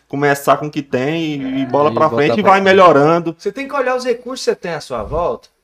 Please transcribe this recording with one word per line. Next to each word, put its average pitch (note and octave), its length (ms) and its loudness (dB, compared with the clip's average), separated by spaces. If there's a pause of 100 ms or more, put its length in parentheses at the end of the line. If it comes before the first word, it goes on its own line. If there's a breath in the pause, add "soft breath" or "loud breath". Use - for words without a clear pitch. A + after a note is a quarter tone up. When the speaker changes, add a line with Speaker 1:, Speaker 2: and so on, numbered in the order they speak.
Speaker 1:
começar C#3+ 520 0
com D3+ 80 -8
o D3 40 -8
que D3 120 -8
tem C#3+ 600 -4
e, C3+ 200 -4
e C3 40 -4
bola C#3+ 240 0
Speaker 2:
E - 40 -8
Speaker 1:
pra D#3 140 2
Speaker 2:
botar A#2 80 -2
Speaker 1:
frente D3 220 0
e - 40 -2
Speaker 2:
pra G3+ 100 2
Speaker 1:
vai G3 80 4
Speaker 2:
frente. G3 120 -2
Speaker 1:
melhorando. E3 640 4
Speaker 3:
Você - 140 -8
tem C4+ 160 -10
que C4+ 80 -12
olhar C4 220 -2
os A#3+ 80 -8
recursos B3 400 -6
que B3 80 0
você - 40 -2
tem F3 180 -10
à D3 60 -10
sua A#2+ 220 -8
volta, C3+ 460 -6 (160)